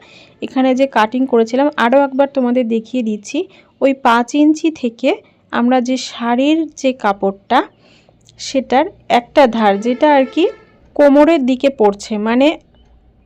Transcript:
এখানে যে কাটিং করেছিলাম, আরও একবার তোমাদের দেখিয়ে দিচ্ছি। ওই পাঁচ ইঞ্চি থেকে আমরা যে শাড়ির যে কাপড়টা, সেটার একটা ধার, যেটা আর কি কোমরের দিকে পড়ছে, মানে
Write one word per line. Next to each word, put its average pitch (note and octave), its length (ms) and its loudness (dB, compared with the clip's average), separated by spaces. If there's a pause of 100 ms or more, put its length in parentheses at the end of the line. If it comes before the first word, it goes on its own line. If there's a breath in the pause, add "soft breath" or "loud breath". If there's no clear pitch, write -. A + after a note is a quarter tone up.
(420 soft breath)
এখানে C4 320 -2
যে C4+ 140 0
কাটিং A#3 380 -2
করেছিলাম, B3 400 0 (100)
আরও A#3+ 240 2
একবার C#4 300 0
তোমাদের B3 360 -2
দেখিয়ে A3+ 360 -4
দিচ্ছি। G#3+ 360 -6 (420 soft breath)
ওই C4+ 120 2 (100)
পাঁচ A#3+ 320 0
ইঞ্চি D4+ 380 2
থেকে B3+ 380 -4 (420 soft breath)
আমরা A#3+ 280 0
যে B3+ 220 -4
শাড়ির B3+ 560 -2 (180)
যে C4+ 180 -2
কাপড়টা, G3+ 640 -2 (800 soft breath)
সেটার C4+ 460 -2 (240)
একটা B3 360 2
ধার, A3 340 0
যেটা B3 340 0
আর C4+ 120 4
কি D4+ 180 -2 (520)
কোমরের D4 480 4
দিকে B3+ 260 0
পড়ছে, G#3 480 -2
মানে A#3+ 300 2 (760)